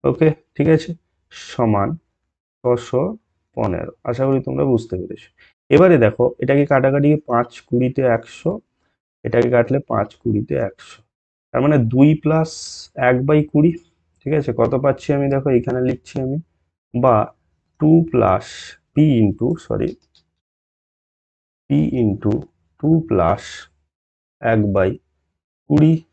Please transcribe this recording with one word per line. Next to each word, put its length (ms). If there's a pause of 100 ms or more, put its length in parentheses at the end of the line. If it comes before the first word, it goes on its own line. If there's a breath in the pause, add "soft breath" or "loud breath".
ওকে, 240 (260)
ঠিক 140
আছে, 220 (400)
সমান 580 (720)
ছশো 420 (520)
পনেরো। 380 (120)
আশা 220
করি 200
তোমরা 180
বুঝতে 360
পেরেছো। 280 (420 soft breath)
এবারে 280
দেখো, 260 (180)
এটাকে 240
কাটাকাটি 440 (180)
পাঁচ 220 (100)
কুড়িতে 420
একশো, 480 (760)
এটাকে 260
কাটলে 280 (120)
পাঁচ 240
কুড়িতে 400 (140)
একশো। 300 (520)
তার 140
মানে 120 (160)
দুই 160 (140)
plus 280 (580)
এক 80 (120)
by 120 (100)
কুড়ি। 200 (500)
ঠিক 180
আছে, 120 (100)
কত 140
পাচ্ছি 420
আমি? 180
দেখো, 160
এখানে 380
লিখছি 260 (100)
আমি 120 (580)
বা 400 (460)
টু 300
প্লাস 340 (500)
পি 100 (140)
into, 380
সরি, 380 (1800)
পি 80 (100)
into 520 (420)
টু 260
প্লাস 340 (1000)
এক 180
by 320 (800)
কুড়ি। 320 (100)